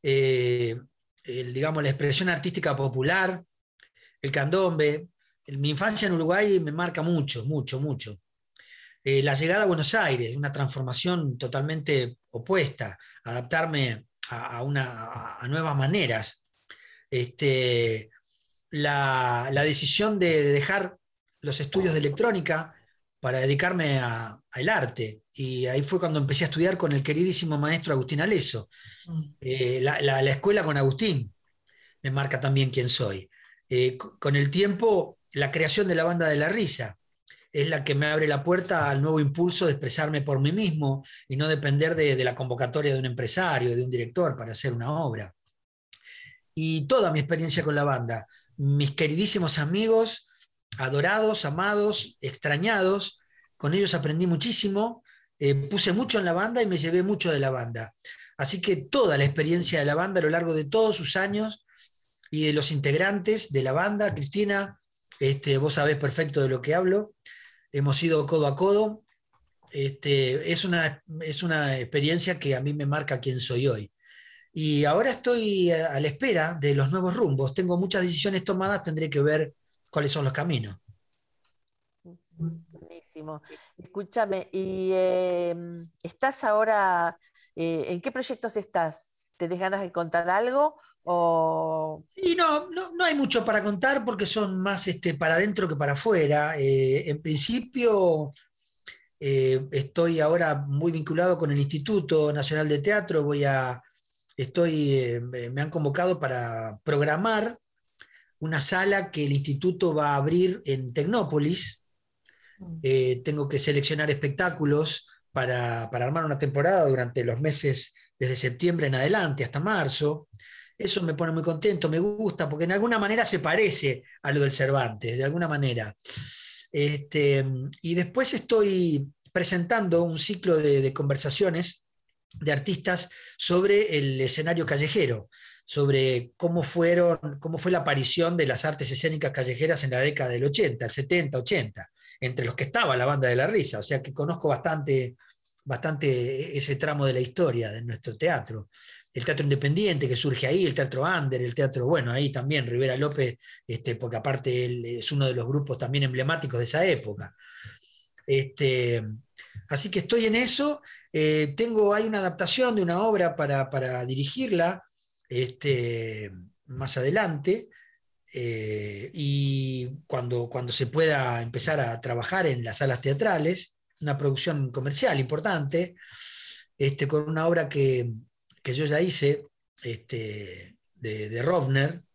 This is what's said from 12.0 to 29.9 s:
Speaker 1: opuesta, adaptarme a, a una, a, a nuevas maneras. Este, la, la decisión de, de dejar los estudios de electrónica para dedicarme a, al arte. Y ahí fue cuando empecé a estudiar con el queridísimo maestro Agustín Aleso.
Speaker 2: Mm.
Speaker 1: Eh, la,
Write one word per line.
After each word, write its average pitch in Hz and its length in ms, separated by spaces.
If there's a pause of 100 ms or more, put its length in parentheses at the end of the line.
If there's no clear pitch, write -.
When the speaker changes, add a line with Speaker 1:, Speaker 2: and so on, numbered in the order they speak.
Speaker 1:
opuesta, 127 680 (260)
adaptarme 127 840 (240)
a, 120 280
a 120 60
una, 139 200
a, 113 560
a 123 80
nuevas 151 300
maneras. 135 680 (640)
Este, 123 1000 (600)
la, 135 840
la 143 100
decisión 196 560
de, 160 240
de 143 80
dejar 185 460 (420)
los 143 220
estudios 175 320
de 156 60
electrónica 160 720 (480)
para 131 180
dedicarme 139 600
a, 113 400 (120)
al 131 180
arte. 123 600
Y 127 360
ahí 135 160
fue 175 160
cuando 160 200
empecé 143 240
a 160 40
estudiar 175 300
con 165 140
el 139 120
queridísimo 160 540
maestro 147 360
Agustín 135 260
Aleso. 147 480 (400)
Speaker 2:
Mm. 160 160 (160)
Speaker 1:
Eh, 127 420
la, 143 200